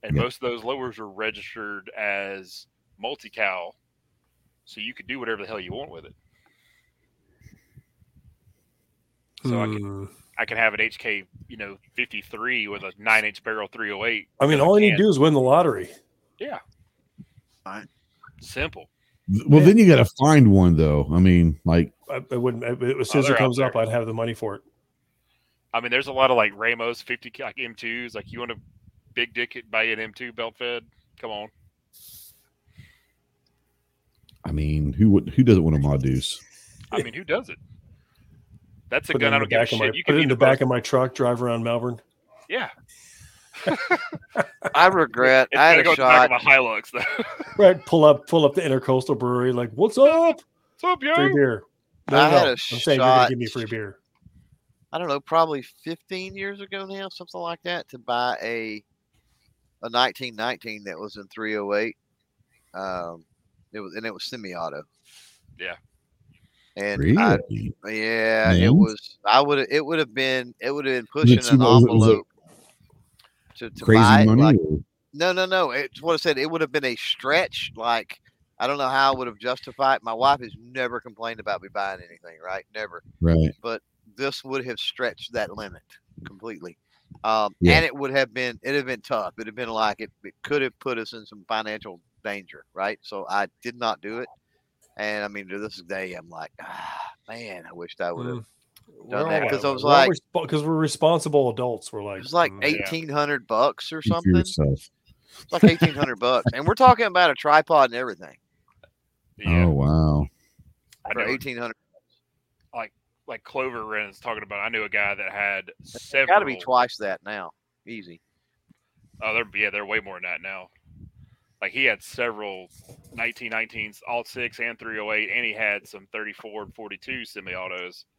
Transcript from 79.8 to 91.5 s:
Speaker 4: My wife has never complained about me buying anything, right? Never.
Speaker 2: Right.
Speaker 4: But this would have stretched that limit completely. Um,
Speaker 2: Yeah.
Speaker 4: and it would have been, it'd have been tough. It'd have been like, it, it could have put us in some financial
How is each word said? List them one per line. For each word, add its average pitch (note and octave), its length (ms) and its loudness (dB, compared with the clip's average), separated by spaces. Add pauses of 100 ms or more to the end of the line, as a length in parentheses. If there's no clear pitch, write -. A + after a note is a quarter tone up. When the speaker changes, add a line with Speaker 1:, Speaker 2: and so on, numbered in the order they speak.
Speaker 4:
My A2+ 120 -8
wife C3+ 260 2
has A2+ 200 -16
never B2 400 -8
complained A2+ 380 -12
about G2+ 240 -8
me G2 100 -18
buying G2 280 -8
anything, E2+ 440 -20
right? F#2 200 -10 (100)
Never. F#2+ 300 -14 (160)
Speaker 2:
Right. E2 320 2 (100)
Speaker 4:
But A#2 180 -8 (360)
this C3+ 260 -8
would C3+ 240 -8
have A#2+ 140 -10
stretched - 520 -8
that G#2 240 -8
limit G2 260 -14 (420)
completely. F#2 520 -16 (460)
Um, G#2+ 380 -2
Speaker 2:
Yeah. - 160 4
Speaker 4:
and E3 80 4
it C3 100 -4
would C#3 160 -6
have C3 240 -2
been, B2 280 -6
it'd C3+ 120 -6
have C#3+ 120 -2
been B2 140 -8
tough. G2+ 380 -6
It'd A2+ 80 -12
have G#2+ 80 -18
been A#2 140 -10
like, A2 320 -4
it, G#2+ 100 -14 (140)
it G2 180 -20
could C#3+ 200 -2
have B2+ 180 -6
put B2+ 180 -6
us A2 140 -12
in A2 120 -20
some G#2 220 -20
financial G#2+ 540 -8 (240)